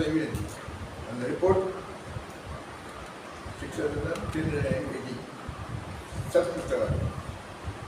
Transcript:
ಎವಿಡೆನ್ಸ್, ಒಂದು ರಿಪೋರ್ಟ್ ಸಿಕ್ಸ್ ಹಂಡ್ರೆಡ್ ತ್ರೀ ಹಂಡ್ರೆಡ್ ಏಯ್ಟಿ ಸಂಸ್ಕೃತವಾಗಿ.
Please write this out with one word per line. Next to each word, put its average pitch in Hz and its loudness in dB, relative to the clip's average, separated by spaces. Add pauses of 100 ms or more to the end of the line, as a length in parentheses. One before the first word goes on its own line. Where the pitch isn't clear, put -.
ಎವಿಡೆನ್ಸ್, - 2 (540)
ಒಂದು 123 -2
ರಿಪೋರ್ಟ್ 190 8 (2000)
ಸಿಕ್ಸ್ 135 -4
ಹಂಡ್ರೆಡ್ 147 0
ತ್ರೀ 156 2
ಹಂಡ್ರೆಡ್ 147 4
ಏಯ್ಟಿ 127 0 (1200)
ಸಂಸ್ಕೃತವಾಗಿ. - 4 (880)